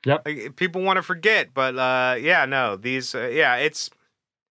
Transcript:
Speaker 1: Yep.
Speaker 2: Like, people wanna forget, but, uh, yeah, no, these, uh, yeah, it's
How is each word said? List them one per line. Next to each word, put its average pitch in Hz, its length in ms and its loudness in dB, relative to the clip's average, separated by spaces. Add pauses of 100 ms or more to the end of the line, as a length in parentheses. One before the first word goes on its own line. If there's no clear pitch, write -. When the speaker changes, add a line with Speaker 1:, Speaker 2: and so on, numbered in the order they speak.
Speaker 1:
Yep. 147 200 2
Speaker 2:
Like, 143 300 -8
people 185 260 -4
wanna 190 220 2
forget, 180 500 0
but, 131 240 0
uh, 127 420 2
yeah, 156 260 4
no, 131 300 0
these, 123 380 -6
uh, 117 180 -4
yeah, 135 260 2
it's 151 340 -4 (580)